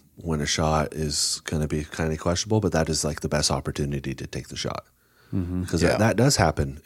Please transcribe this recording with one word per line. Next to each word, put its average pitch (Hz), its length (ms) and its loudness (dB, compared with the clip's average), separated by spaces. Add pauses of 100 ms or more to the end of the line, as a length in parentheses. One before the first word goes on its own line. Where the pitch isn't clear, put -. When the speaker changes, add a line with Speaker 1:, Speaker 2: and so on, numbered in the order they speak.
(160)
Speaker 1:
when 80 240 -2
a 73 60 -2
shot 78 480 2
is - 500 -2
gonna 78 240 -2
be 76 160 -2
kinda 78 320 -4
questionable, 104 440 0
but 90 120 2
that 80 160 2
is, 76 160 0
like, 73 160 -2
the - 80 -4
best 76 220 0
opportunity 71 640 -2
to 67 120 -10
take - 220 -10
the - 80 -14
shot. - 280 -6 (500)
Speaker 2:
Mm-hmm. 90 300 -2
Speaker 1:
'Cause 85 180 0
Speaker 3:
Yeah. 87 80 6
Speaker 1:
that, - 80 2
that 98 180 4
does 131 200 6
happen 76 500 2